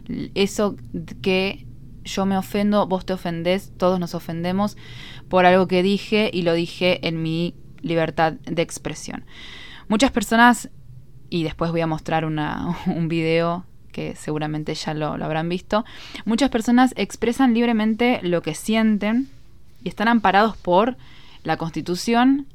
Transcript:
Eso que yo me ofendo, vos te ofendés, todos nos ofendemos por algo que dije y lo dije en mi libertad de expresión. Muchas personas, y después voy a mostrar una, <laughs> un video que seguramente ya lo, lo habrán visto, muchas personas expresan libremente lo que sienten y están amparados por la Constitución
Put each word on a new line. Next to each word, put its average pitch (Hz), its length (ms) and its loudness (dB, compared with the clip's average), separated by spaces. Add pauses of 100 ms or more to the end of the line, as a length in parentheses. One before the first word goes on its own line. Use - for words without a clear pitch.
(360)
Eso 202 400 0 (460)
que 190 440 -2 (400)
yo 196 200 -2
me 196 120 2
ofendo, 202 500 0
vos 185 180 -2
te 185 80 -4
ofendés, 180 640 -2
todos 185 220 2
nos 175 160 -4
ofendemos 180 600 -4 (500)
por 180 180 6
algo 180 220 8
que 180 160 2
dije 208 480 2
y 175 120 -2
lo 165 100 2
dije 175 540 0
en 165 140 -2
mi 165 340 -2 (260)
libertad 160 520 0
de 165 280 -4
expresión. - 640 -8 (640)
Muchas 214 240 4
personas, 233 580 6 (600)
y 170 140 -2
después 165 280 -2
voy 165 100 0
a 165 60 0
mostrar 160 380 -2
una, 156 560 -2
<laughs> - 40 -6
un 165 220 0
video 165 580 0 (260)
que 160 240 -10
seguramente 151 600 -4
ya 156 180 -6
lo, 151 240 -4
lo - 80 -6
habrán 160 240 -4
visto, 190 360 -2 (400)
muchas 233 240 2
personas 247 480 4
expresan 233 560 0
libremente 226 720 2
lo 175 180 0
que 160 120 -6
sienten 220 760 0 (540)
y 185 60 -4
están 208 180 -2
amparados 208 500 4
por 202 400 2 (460)
la 160 140 -2
Constitución 233 960 2